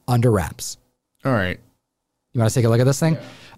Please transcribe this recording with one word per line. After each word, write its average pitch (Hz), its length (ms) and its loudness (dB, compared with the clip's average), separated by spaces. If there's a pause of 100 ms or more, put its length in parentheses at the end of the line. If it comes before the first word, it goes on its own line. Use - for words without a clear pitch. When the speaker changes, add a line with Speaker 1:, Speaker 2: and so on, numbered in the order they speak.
Speaker 1:
under 120 240 2
wraps. - 460 -4 (460)
Speaker 2:
All 139 80 -2
right. 92 280 -2 (720)
Speaker 1:
You 123 60 -2
wanna 110 100 2
take 117 160 0
a 113 40 4
look 113 100 4
at 127 60 2
this 139 140 0
thing? 160 160 0
Speaker 2:
Yeah. - 60 -8 (360)